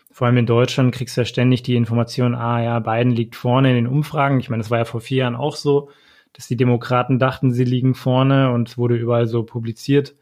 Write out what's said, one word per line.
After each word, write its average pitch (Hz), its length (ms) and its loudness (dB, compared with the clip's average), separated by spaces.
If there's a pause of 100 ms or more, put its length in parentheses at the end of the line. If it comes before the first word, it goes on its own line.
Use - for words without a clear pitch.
(120)
vor 123 160 0
allem 123 100 4
in 120 80 4
Deutschland, 120 480 2
kriegst - 220 -10
du 123 60 2
ja 113 40 -2
ständig 123 380 0
die 123 120 0
Information, 117 600 0
„Ah 117 260 -2
ja, 117 180 -2
Biden 113 320 0
liegt 117 240 -4
vorne 131 340 2
in 127 60 2
den 117 120 0
Umfragen.“ 139 520 0
Ich - 100 -4
meine, 113 120 -4
das 104 100 -10
war 117 80 2
ja 117 60 -2
vor 117 160 -8
vier 131 180 -4
Jahren 123 160 -2
auch 147 200 -4
so, 143 340 0 (440)
dass - 140 -18
die 123 100 -4
Demokraten 123 600 0
dachten, 131 320 0
sie 123 120 0
liegen 127 320 0
vorne 131 560 2
und 120 260 -4
wurde 120 180 0
überall 117 320 0
so 113 160 -2
publiziert 120 800 -2